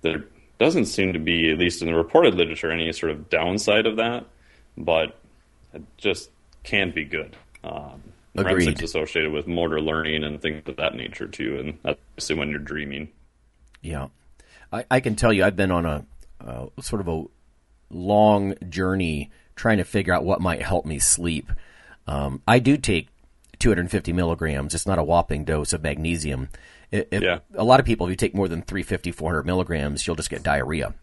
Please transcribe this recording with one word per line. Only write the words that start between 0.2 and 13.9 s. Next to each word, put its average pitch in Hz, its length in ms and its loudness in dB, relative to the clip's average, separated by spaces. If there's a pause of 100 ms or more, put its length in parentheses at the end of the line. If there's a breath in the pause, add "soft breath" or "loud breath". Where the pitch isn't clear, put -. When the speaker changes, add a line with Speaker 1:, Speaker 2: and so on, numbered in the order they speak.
Speaker 1:
doesn't 151 280 4
seem 95 260 0
to 82 80 -2
be, 82 320 2
at 78 60 0
least 87 240 0
in 82 60 -2
the 82 60 0
reported 95 400 4
literature, 82 380 0
any 82 200 -2
sort 80 200 -4
of 78 180 -10
downside 104 560 2
of 110 100 -2
that, 117 280 -2 (520 soft breath)
but 80 400 0 (560)
it 76 100 -16 (160)
just - 320 -2 (340)
can 98 260 0
be 80 140 -4
good. 78 320 -8 (260)
Um, - 400 -12 (320)
rem - 140 0
Speaker 2:
Agreed. 92 160 4
Speaker 1:
sleep's 76 180 0
associated 78 480 -2
with 76 160 -4
motor 85 340 0
learning 78 440 -2
and 76 180 -8
things 78 240 -4
of 67 100 -10
that 78 200 -2
nature, - 320 -10
too, 67 320 -6
and 76 240 -10
that's 76 160 -4 (100)
obviously - 260 -6
when 73 140 -2
you're 73 80 -6
dreaming. 73 500 -8 (760)
Speaker 2:
Yeah. 71 260 -8 (640 soft breath)